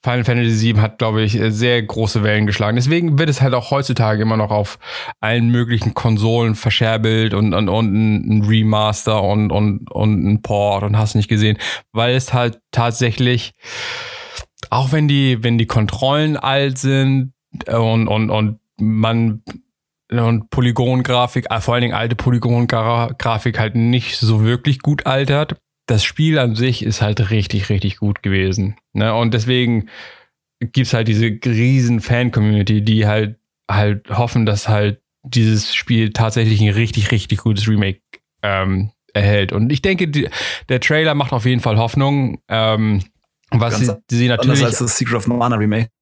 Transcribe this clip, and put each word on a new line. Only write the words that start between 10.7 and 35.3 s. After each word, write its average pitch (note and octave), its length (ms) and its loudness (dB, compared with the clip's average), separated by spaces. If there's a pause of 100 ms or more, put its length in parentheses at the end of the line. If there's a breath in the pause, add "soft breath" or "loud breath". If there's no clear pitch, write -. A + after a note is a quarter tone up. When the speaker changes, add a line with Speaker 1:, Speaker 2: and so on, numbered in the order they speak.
Speaker 1:
und G#2 120 0
hast G#2+ 200 0
nicht G#2 120 0
gesehen, G#2+ 300 2 (340 loud breath)
weil A#2 220 0
es B2+ 200 -2
halt A#2+ 260 0 (120)
tatsächlich, A#2+ 840 0 (1160 loud breath)
auch C3 220 0
wenn D3+ 160 2
die, C3+ 360 2
wenn A#2 140 2
die A2+ 100 0
Kontrollen C#3+ 720 0
alt C3+ 400 -2
sind, C3+ 560 0 (320)
äh, A2+ 100 -2
und, A2+ 320 2
und, G#2+ 220 -2
und G#2+ 300 0 (180)
man, A2 640 0 (680)
und A#2 400 0
Polygongrafik, B2 1000 0
äh, A2+ 100 -2
vor A#2+ 140 -2
allen A#2+ 80 0
Dingen A#2+ 140 -2
alte A2+ 200 -2
Polygongrafik A#2 1400 -2
halt A2 160 -2
nicht A#2 440 0
so A2 260 2
wirklich C3 360 0
gut - 280 -2
altert, C#3 480 -2 (320)
das A2 160 2
Spiel D#3 340 0
an B2 180 0
sich A#2 300 -2
ist A2 160 -2
halt G#2 300 0
richtig, G2+ 380 -2
richtig G2 280 -2
gut G2+ 240 -2
gewesen, F#2+ 540 -2 (180)
ne? G#2+ 220 0
Und A2+ 180 0
deswegen A#2+ 560 0 (680 loud breath)
gibt's B2 340 -2
halt A2+ 140 0
diese A2 180 2
riesen A#2+ 720 0
Fan-Community, G#2+ 840 2
die A2 240 2
halt, G#2+ 300 0 (320)
halt G#2 400 0
hoffen, A#2 360 0
dass G#2 240 -2
halt G#2 320 0 (220)
dieses A2 500 2